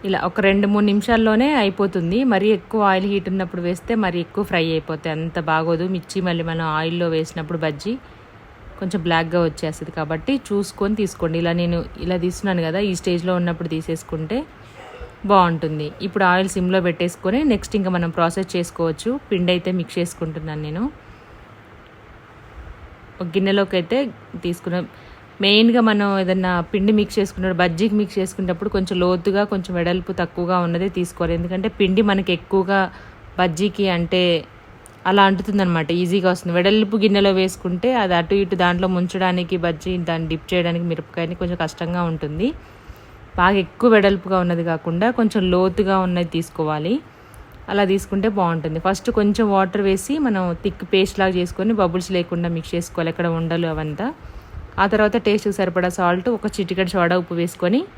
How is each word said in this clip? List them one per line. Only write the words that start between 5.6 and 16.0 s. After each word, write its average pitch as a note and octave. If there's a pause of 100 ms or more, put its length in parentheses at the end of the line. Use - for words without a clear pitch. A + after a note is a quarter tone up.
మిర్చి F#3
మళ్ళీ E3+
మనం E3 (120)
ఆయిల్లో E3+
వేసినప్పుడు D#3+
బజ్జీ D#3 (880)
కొంచెం F#3
బ్లాక్గా E3
వచ్చేస్తుంది D#3+
కాబట్టి D#3+ (140)
చూసుకొని G3+
తీసుకోండి. E3+
ఇలా E3+
నేను E3+ (280)
ఇలా F3+
తీస్తున్నాను F3+
కదా, F3+
ఈ -
స్టేజ్లో F3+
ఉన్నప్పుడు E3+
తీసేసుకుంటే D#3+ (920)
బాగుంటుంది. D#3+ (200)